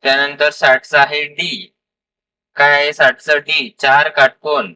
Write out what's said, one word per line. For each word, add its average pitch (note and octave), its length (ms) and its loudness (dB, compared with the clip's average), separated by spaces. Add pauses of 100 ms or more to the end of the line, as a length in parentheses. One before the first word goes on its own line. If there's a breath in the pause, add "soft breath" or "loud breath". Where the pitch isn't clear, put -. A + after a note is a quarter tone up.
त्यानंतर C#3+ 460 0
साठचा C#3+ 520 0
आहे D3 220 -2
डी. D3 500 -12 (800)
काय C#3+ 160 2
आहे D3 220 0
साठचा D3 420 0
डी? D3 340 -6 (100)
चार D3 300 2
काटकोन. C3+ 680 -2